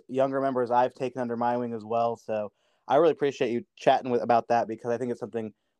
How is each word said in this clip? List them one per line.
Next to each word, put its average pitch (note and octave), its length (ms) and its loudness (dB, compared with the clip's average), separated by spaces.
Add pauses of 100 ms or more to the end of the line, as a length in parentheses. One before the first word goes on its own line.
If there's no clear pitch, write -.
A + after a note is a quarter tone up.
younger C3+ 340 -2
members B2+ 300 -2
I've B2 240 2
taken C3 260 -6
under A#2 160 -4
my A#2+ 200 0
wing A#2+ 160 -4
as G#2+ 120 -10
well. A#2 300 -2
So G#2+ 380 -6 (340)
I C#3 120 4
really E3 120 6
appreciate C#3+ 400 0
you A#2 140 -2 (100)
chatting C3 380 2
with, A#2 100 2
about A#2 240 2
that, A#2 220 2
because A2+ 240 -6
I A#2 40 0
think B2 140 -4
it's A#2 80 -6
something A2 340 -8 (280)